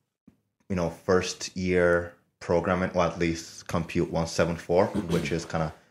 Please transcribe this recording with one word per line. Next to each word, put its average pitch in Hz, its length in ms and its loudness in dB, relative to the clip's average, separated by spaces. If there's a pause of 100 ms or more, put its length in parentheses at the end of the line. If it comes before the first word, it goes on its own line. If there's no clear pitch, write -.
(720)
you 98 60 -2
know, 85 120 0
first - 680 0
year 87 600 2 (260)
programming, 90 540 0
or 87 100 2
at 82 140 -2
least - 500 -4
Compute 82 420 -2
one 82 160 -2
seven 85 300 0
four, 90 300 2
which 85 460 -4
is 82 120 -4
kinda 80 260 -4 (200)